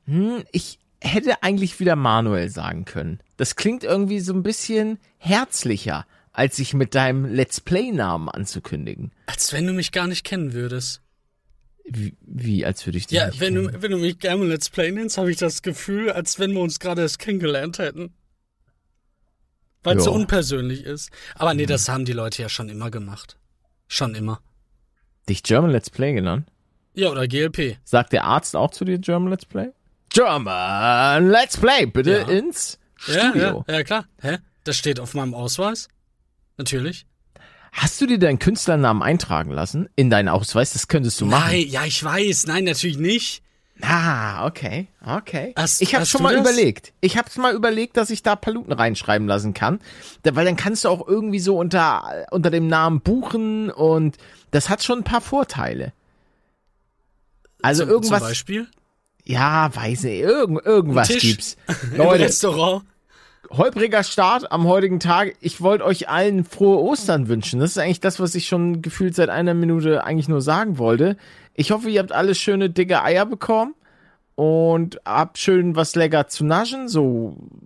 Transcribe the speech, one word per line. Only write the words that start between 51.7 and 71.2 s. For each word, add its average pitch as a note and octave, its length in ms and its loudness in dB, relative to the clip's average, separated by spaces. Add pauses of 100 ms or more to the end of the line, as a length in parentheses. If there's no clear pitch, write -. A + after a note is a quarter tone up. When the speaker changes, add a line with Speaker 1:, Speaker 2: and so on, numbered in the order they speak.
Speaker 1:
unter F3 180 2
dem E3 180 2
Namen D#3+ 340 2
buchen A3 680 -2
und D#3 460 2 (360)
das D3 180 2
hat G3+ 120 0
schon A#3+ 180 0
ein G#3 40 -4
paar C4+ 160 2
Vorteile. C2 720 -4 (1700)
Also D3 220 2
Speaker 2:
Zum, C#3+ 80 -2
Speaker 1:
irgendwas. A3 280 4
Speaker 2:
zum A2+ 100 -4
Beispiel? G3+ 380 -6 (560)
Speaker 1:
Ja, C#3+ 520 2
weiß A2+ 280 -4
nicht. G#2+ 160 -2
Irgend, G3 460 2
irgendwas D#3 440 4
Speaker 2:
Ein A#3 60 4
Tisch A#3+ 80 2
Speaker 1:
gibt's. - 340 0 (100)
Speaker 2:
<laughs> B2+ 240 -6
im C3 60 -6
Speaker 1:
Leute. E3 280 6
Speaker 2:
Restaurant. F#3 580 0 (680)
Speaker 1:
Holpriger G#3 520 2
Start G#3 480 2
am E3+ 160 2
heutigen F#3 320 4
Tag. F3 400 2
Ich D#3+ 220 -6
wollte G3+ 240 4
euch F3+ 240 0
allen F#3 340 2
frohe G3 380 4
Ostern F3+ 460 0
wünschen. A#2 320 -2
Das E3 120 2
ist - 60 -6
eigentlich E3+ 220 0
das, F#3+ 200 -2
was F3 160 0
ich E3+ 120 -4
schon F3 340 0
gefühlt E3+ 340 -2
seit E3+ 140 4
einer E3+ 240 0
Minute E3 500 2
eigentlich D3+ 240 -2
nur D3+ 140 2
sagen E3 360 0
wollte. B2 380 4 (380)